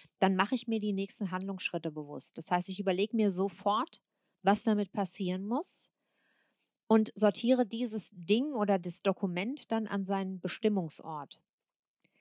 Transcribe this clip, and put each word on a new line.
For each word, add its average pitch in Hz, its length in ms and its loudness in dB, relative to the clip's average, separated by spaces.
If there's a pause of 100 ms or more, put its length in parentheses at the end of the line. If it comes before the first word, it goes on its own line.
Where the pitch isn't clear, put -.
(200)
dann 190 180 2
mache 202 180 2
ich - 120 -4
mir 226 120 0
die 208 140 -2
nächsten 196 360 -4
Handlungsschritte 185 600 -6
bewusst. 147 460 -6
Das - 140 -2
heißt, 180 180 0
ich 190 100 -8
überlege 190 380 0
mir 208 140 6
sofort, 202 680 -2 (420)
was 202 200 6
damit 208 300 2
passieren 190 520 0
muss - 460 -2 (960)
und 220 280 4
sortiere 233 500 2
dieses 220 480 0
Ding 214 400 0
oder 202 260 2
das 175 220 0
Dokument 196 720 -2
dann 220 160 -2
an 196 180 -4
seinen 190 340 -4
Bestimmungsort. 170 1000 -4 (800)